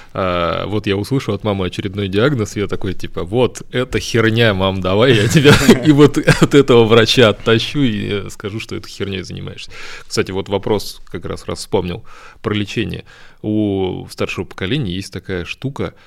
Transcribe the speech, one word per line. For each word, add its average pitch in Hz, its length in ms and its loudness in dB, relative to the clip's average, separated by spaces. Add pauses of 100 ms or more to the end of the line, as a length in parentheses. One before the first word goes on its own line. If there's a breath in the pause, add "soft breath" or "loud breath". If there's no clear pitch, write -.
(140 loud breath)
а, 87 520 -2
вот 101 200 -4
я 98 100 0
услышал 107 380 -2
от 98 100 -10
мамы 98 220 0
очередной 98 420 -6
диагноз, 107 480 0
я 101 120 -4
такой, 92 260 -4
типа, - 300 -6
«Вот, 107 380 -2 (100)
это 123 280 -4
херня, 113 540 2
мам, 95 260 0
давай 104 340 4
я 104 140 2
тебя 147 240 6
<laughs> 143 340 6
и 151 60 6
вот 143 260 8
от 151 360 2
этого 127 300 6
врача 113 460 6
оттащу 113 500 0
и, 104 280 0 (180)
э, 98 40 -14
скажу, 107 300 -10
что - 160 -12
этой 98 120 -14
херней 98 340 -8
занимаешься». 95 480 -14 (380 loud breath)
Кстати, 98 220 -4
вот 95 180 -6
вопрос 98 560 -4
как - 220 -12
раз, 87 200 -10
раз 85 120 -8
вспомнил, 87 460 -4 (360 loud breath)
про 107 140 -4
лечение. 101 500 -6 (380 loud breath)
У 95 680 -2
старшего - 360 -6
поколения 101 460 -6
есть 95 200 -8
такая 92 320 -8
штука, - 480 -8 (140)